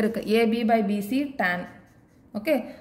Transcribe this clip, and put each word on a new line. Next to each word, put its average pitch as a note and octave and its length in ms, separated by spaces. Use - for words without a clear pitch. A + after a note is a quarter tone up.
இருக்கு, G#3+ 180
ஏ A#3 60
பி A#3 60
by A3+ 200
பி G#3 80
சி C4+ 100
tan. F3+ 180
ஓகே, D4 180